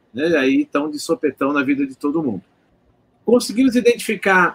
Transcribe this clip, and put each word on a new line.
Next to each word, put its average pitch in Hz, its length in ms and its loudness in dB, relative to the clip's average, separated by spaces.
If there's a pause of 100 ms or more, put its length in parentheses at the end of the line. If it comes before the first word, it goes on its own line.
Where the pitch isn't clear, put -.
(120)
né, 160 240 0
aí 135 280 2
tão 147 260 -4
de 147 80 -10
sopetão 143 540 -2
na 143 100 0
vida 139 240 -2
de 135 80 -12
todo 147 300 -4
mundo. 104 180 -6 (840)
Conseguimos 240 480 2
identificar 196 800 2